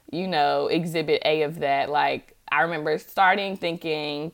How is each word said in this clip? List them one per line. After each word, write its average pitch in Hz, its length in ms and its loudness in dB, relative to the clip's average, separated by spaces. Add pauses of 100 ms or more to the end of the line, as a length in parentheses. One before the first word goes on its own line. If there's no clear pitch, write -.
(120)
you 180 160 -4
know, 143 400 2
exhibit 160 560 0
A 156 200 2
of 156 160 -4
that. 139 300 0
Like, 143 440 -2 (160)
I 147 120 2
remember 156 360 -2
starting 196 600 2
thinking 156 760 -4